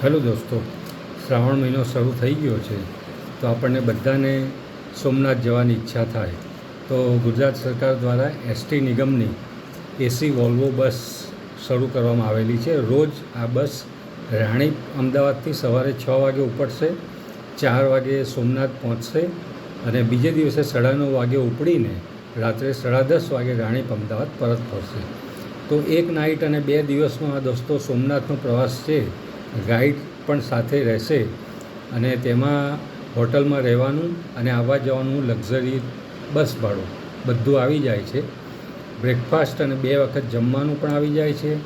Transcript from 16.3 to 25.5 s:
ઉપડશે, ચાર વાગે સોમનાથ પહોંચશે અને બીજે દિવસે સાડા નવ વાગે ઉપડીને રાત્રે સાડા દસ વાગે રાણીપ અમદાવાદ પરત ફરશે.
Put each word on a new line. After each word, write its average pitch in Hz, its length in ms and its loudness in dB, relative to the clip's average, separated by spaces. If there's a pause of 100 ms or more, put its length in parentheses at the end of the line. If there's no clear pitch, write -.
ઉપડશે, 131 460 0 (720)
ચાર 127 240 4
વાગે 135 380 2
સોમનાથ 131 460 0 (120)
પહોંચશે 117 380 -2 (680)
અને 123 160 2
બીજે 123 280 4
દિવસે 151 320 2
સાડા 127 280 2
નવ 139 220 2
વાગે 123 240 2
ઉપડીને 127 520 2 (480)
રાત્રે 113 360 0
સાડા 127 280 2
દસ 151 300 4
વાગે 127 220 0
રાણીપ 117 380 0
અમદાવાદ 107 360 -4 (120)
પરત 120 180 2 (140)
ફરશે. 98 300 -8 (680)